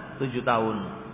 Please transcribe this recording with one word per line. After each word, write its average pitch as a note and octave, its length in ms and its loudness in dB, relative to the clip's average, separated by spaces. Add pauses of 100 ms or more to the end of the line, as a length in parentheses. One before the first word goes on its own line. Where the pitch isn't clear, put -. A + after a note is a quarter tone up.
(180)
tujuh B2 240 0
tahun. A2+ 360 4 (360)